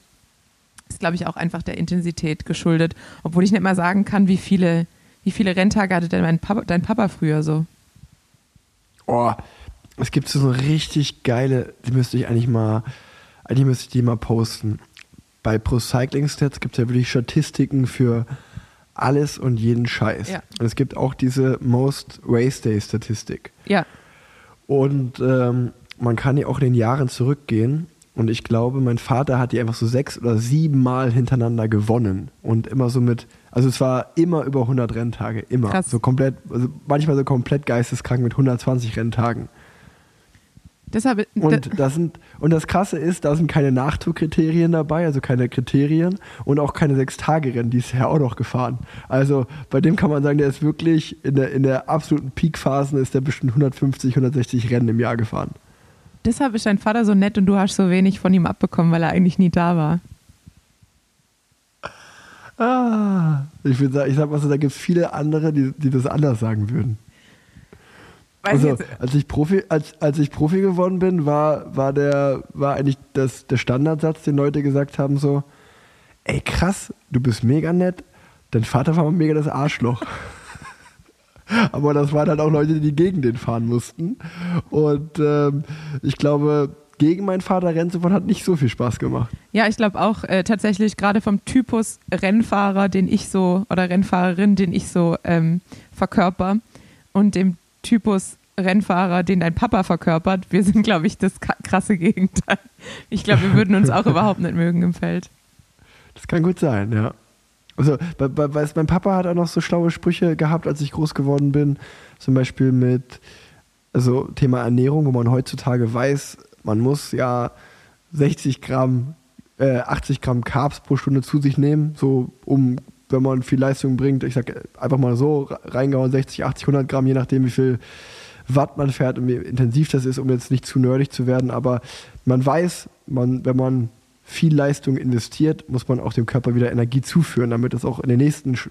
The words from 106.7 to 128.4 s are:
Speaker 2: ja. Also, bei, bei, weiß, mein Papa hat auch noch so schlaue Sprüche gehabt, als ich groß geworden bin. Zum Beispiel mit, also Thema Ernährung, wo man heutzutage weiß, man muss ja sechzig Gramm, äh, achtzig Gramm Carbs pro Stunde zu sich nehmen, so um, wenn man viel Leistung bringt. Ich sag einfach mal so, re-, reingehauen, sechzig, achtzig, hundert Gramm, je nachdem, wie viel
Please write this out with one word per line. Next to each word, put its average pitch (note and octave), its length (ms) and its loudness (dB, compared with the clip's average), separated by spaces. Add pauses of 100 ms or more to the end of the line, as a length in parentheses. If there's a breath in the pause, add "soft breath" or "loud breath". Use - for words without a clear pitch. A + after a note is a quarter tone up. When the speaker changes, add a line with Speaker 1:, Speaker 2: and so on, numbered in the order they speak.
Speaker 2:
ja. G#2+ 220 0 (640)
Also, C#3+ 180 4 (220 loud breath)
bei, C#3 100 0
bei, C#3+ 240 -2
weiß, D3+ 240 -2
mein D#3+ 100 2
Papa F#3 300 0
hat F3+ 100 0
auch F3 80 -2
noch F3 140 0
so E3+ 140 -2
schlaue E3+ 280 0
Sprüche E3+ 460 0
gehabt, D#3+ 300 0
als D3 160 -2
ich C#3+ 80 -4
groß D3+ 240 -4
geworden C#3+ 380 0
bin. C#3+ 260 2 (400 loud breath)
Zum - 160 0
Beispiel C3 380 2
mit, B2+ 480 0 (720 loud breath)
also B2 300 2 (100)
Thema B2+ 260 2
Ernährung, B2+ 460 2
wo C3+ 60 2
man A#2+ 180 2
heutzutage B2+ 640 0
weiß, C#3 420 -2 (260)
man A2 180 0
muss C3+ 320 0
ja B2 400 -2 (600 soft breath)
sechzig D3 480 0
Gramm, C3 540 -2 (440)
äh, C3 200 2
achtzig C3+ 420 -4
Gramm B2 240 -2
Carbs C#3 360 -2
pro - 160 -2
Stunde C3+ 260 2
zu D3 180 0
sich C#3 160 2
nehmen, D3+ 400 2
so C3+ 340 0 (140)
um, C3 320 2 (320)
wenn C3 140 2
man C3 200 0
viel B2+ 160 0
Leistung C3+ 380 0
bringt. C3+ 280 0
Ich B2+ 100 -4
sag B2 200 -4 (240)
einfach B2+ 200 0
mal B2 180 2
so, C#3+ 280 0
re-, - 200 -10
reingehauen, C3 460 0
sechzig, C3+ 340 -6
achtzig, - 220 -6
hundert C#3 200 2
Gramm, C3+ 200 0
je C3 80 2
nachdem, C3 320 0
wie B2 40 0
viel B2+ 280 0 (680 loud breath)